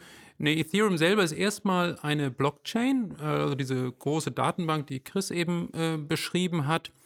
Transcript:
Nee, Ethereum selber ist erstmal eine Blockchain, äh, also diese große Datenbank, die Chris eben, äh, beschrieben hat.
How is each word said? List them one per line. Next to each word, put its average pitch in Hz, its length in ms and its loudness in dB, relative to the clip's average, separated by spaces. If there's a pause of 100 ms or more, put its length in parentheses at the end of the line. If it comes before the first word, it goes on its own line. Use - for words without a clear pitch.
(380)
Nee, 151 200 0
Ethereum 196 380 2
selber 185 260 4
ist 156 100 2
erstmal 180 720 0
eine 147 280 0
Blockchain, 226 920 0
äh, 151 40 -8
also 147 300 0
diese 127 380 -2
große 151 380 -2
Datenbank, 156 560 -2
die 135 140 -8
Chris - 300 -4
eben, 170 440 -2
äh, 160 240 -2
beschrieben 160 680 -2
hat. 160 240 -2 (160)